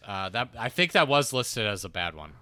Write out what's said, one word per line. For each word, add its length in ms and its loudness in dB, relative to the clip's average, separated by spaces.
Uh, 240 -4
that, 280 -4
I 100 -4
think 240 0
that 160 6
was 240 4
listed 340 -2
as 180 -2
a 40 -10
bad 260 -6
one. 280 -16